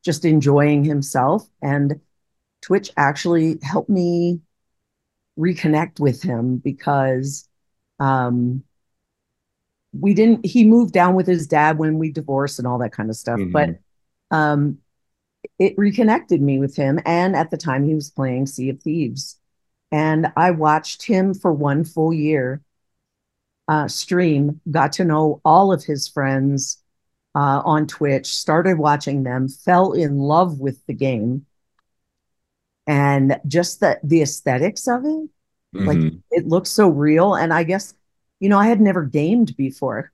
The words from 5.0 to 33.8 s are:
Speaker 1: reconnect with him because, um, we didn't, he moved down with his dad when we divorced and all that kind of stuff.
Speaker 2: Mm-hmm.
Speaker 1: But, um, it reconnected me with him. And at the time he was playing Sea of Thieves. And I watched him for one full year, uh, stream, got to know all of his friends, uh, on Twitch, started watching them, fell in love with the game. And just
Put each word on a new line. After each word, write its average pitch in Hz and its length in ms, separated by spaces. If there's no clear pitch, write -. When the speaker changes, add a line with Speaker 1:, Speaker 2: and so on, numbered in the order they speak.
Speaker 1:
reconnect 165 640
with 139 240
him 127 340
because, 139 920
um, 127 640
we 190 200
didn't, 220 320
he 226 200
moved 226 280
down 180 220
with 185 120
his 170 200
dad 156 300
when 156 200
we 160 140
divorced 139 480
and 123 80
all 123 120
that 117 140
kind 110 160
of 110 60
stuff. 117 240
Speaker 2:
Mm-hmm. 92 120
Speaker 1:
But, 151 180
um, 147 480
it 202 180
reconnected 202 640
me 139 180
with 139 160
him. 139 300
And 175 300
at 160 160
the 160 60
time 139 280
he 156 100
was 147 140
playing 131 380
Sea 131 220
of 139 120
Thieves. 143 580
And 156 440
I 180 160
watched 151 520
him 190 300
for 185 200
one 147 320
full 160 280
year, 147 480
uh, 151 200
stream, 156 720
got 151 240
to 185 120
know 156 400
all 190 260
of 151 120
his 143 240
friends, 135 760
uh, 143 280
on 151 220
Twitch, 143 480
started 165 440
watching 147 440
them, 131 240
fell 180 460
in 143 260
love 151 400
with 131 280
the 123 80
game. 127 500
And 139 640
just 170 340